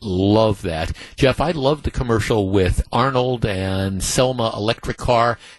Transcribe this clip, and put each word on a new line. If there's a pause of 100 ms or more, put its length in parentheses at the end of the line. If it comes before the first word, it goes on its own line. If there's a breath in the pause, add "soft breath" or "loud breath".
love
that. (240 loud breath)
Jeff,
I
loved
the
commercial
with
Arnold
and
Selma
electric
car. (200 loud breath)